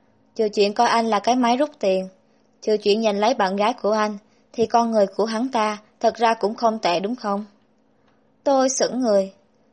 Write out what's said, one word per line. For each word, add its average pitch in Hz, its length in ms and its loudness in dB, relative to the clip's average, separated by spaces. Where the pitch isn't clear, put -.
trừ 220 140 0
chuyện 208 260 0
coi 233 140 2
anh 233 180 2
là 220 120 0
cái 233 180 0
máy 247 200 2
rút 294 220 0
tiền, 190 300 0
trừ 214 140 0
chuyện 208 260 0
giành 208 160 0
lấy 220 160 2
bạn 196 220 0
gái 208 260 0
của 202 80 0
anh, 214 280 -2
thì 220 140 0
con 233 240 0
người 214 160 2
của 196 180 -2
hắn 226 240 -4
ta 214 300 -2
thật 220 140 2
ra 226 200 2
cũng 220 200 -4
không 220 240 0
tệ 175 220 0
đúng 208 160 -4
không?" 208 280 -4
Tôi 269 240 2
sững 233 320 -2
người. 202 320 0